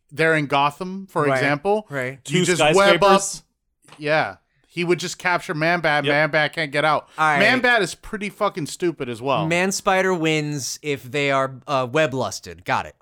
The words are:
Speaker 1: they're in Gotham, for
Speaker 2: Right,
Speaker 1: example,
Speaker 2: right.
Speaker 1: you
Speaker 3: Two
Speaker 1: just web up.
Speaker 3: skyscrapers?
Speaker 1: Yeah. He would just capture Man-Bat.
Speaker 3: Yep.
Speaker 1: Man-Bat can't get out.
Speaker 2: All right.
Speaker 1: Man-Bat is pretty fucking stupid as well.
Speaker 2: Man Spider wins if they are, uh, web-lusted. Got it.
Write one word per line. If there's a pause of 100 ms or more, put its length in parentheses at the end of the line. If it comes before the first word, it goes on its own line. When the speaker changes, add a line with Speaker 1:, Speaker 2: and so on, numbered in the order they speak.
(100)
Speaker 1:
they're
in
Gotham,
for
Speaker 2:
Right,
Speaker 1:
example,
Speaker 2:
right. (100)
Speaker 1:
you
Speaker 3:
Two
Speaker 1:
just
web
up.
Speaker 3:
skyscrapers? (560)
Speaker 1:
Yeah. (300)
He
would
just
capture
Man-Bat.
Speaker 3:
Yep.
Speaker 1:
Man-Bat
can't
get
out.
Speaker 2:
All
right.
Speaker 1:
Man-Bat
is
pretty
fucking
stupid
as
well.
Speaker 2:
Man
Spider
wins
if
they
are, (100)
uh,
web-lusted.
Got
it.